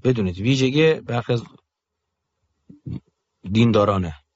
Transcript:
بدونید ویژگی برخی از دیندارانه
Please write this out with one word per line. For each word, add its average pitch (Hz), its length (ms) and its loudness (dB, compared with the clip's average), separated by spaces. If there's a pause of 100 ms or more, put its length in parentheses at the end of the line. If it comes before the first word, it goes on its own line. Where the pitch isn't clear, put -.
بدونید 104 340 0
ویژگی 131 560 2
برخی 123 400 -4
از 117 100 -4 (2000)
دیندارانه 101 640 2 (200)